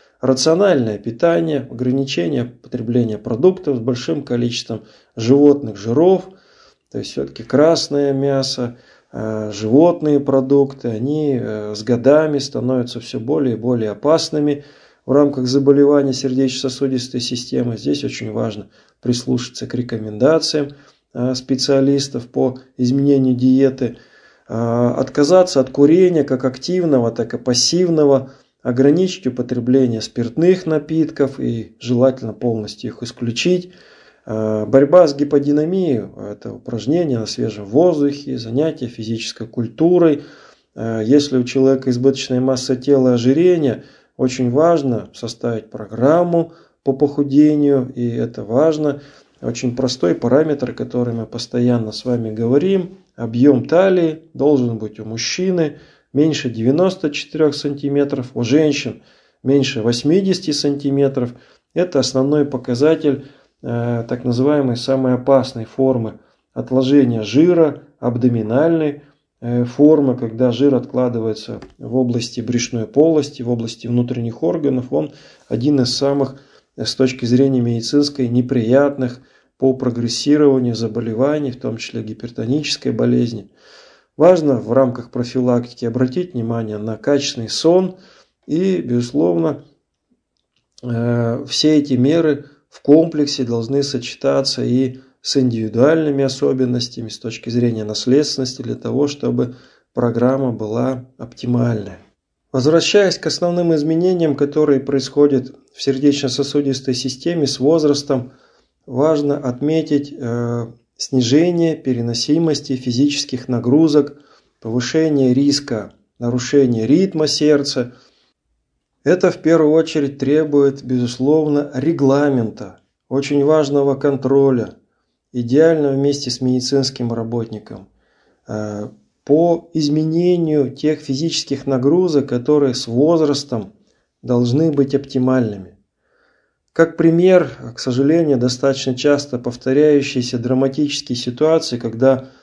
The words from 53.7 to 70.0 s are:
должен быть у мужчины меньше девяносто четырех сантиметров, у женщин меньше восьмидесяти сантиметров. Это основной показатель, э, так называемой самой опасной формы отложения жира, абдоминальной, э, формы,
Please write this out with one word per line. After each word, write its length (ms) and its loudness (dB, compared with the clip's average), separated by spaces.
должен 420 2
быть 220 -12
у 60 -14
мужчины 760 -4
меньше 360 0
девяносто 600 0
четырех 460 -2
сантиметров, 800 -4
у 80 -4
женщин 580 0
меньше 380 0
восьмидесяти 720 0
сантиметров. 800 -2
Это 260 -2
основной 460 0
показатель, 800 0
э, 440 -4
так 180 -6
называемой 500 0
самой 380 0
опасной 520 0
формы 540 -2
отложения 720 2
жира, 600 2
абдоминальной, 1040 0
э, 240 -2
формы, 540 4